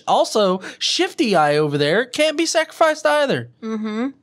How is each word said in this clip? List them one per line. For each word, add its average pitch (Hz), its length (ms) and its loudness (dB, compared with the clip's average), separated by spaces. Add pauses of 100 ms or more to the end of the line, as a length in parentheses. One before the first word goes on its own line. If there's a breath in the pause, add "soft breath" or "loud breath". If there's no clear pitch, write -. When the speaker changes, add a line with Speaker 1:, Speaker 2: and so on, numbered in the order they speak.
Speaker 1:
also, 196 540 2 (180 loud breath)
Shifty 320 560 -2
Eye 151 220 4
over 147 200 0
there 165 280 2
can't 302 320 -2
be 330 80 0
sacrificed 320 600 0
either." 262 440 0 (120)
Speaker 2:
Mm-hmm. 220 500 -6 (120)